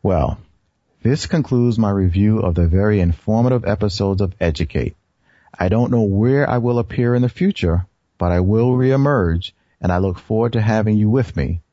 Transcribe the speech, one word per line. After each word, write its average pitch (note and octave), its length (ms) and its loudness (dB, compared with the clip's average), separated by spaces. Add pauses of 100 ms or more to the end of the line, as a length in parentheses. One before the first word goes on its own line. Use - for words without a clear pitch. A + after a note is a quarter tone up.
Well, E2+ 360 0 (640)
this B2+ 240 -2
concludes B2 520 0
my A2 120 2
review G2 500 2
of F2+ 140 0
the E2+ 120 2
very G2+ 320 2
informative A2+ 680 0
episodes G2 560 -2
of F#2 180 -4
Educate. D#2+ 560 -2 (600)
I F#2 120 0
don't A#2 240 0
know A#2 100 2
where A2+ 460 0
I B2 100 0
will A#2+ 200 0
appear A#2+ 360 -2
in B2 80 0
the B2 60 0
future, F2+ 580 -2 (320)
but F2 140 0
I F2 80 2
will A2 320 2
reemerge, B2+ 800 0 (280)
and F#2 120 0
I F2 60 0
look F#2 200 -2
forward A2+ 360 -2
to A2+ 80 0
having G#2+ 340 0
you G#2+ 140 2
with B2 260 -2
me. E2+ 240 -4 (120)